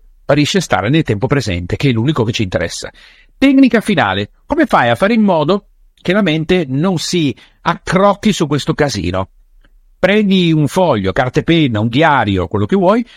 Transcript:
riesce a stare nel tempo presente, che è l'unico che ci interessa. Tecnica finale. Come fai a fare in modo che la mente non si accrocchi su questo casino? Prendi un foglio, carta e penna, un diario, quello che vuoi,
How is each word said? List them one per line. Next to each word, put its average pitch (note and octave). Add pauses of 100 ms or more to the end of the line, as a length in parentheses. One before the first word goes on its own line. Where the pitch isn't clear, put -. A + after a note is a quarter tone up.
(260)
riesce D3
a E3+
stare G2
nel D3+
tempo G#2+
presente, G2+
che C#3+
è -
l'unico A#2+
che A2
ci -
interessa. F2 (460)
Tecnica C4+
finale. G#2 (160)
Come D4+
fai D3
a A#2+
fare G3
in A3
modo F3+ (280)
che -
la G#3
mente D#3+
non D#3
si D#3 (240)
accrocchi F#3+
su E3+
questo C#3+
casino? F#2+ (760)
Prendi F#3+
un D#3
foglio, B2
carta B2+
e -
penna, D3
un A2+
diario, A#2+
quello G#2
che F#3+
vuoi, G3+ (100)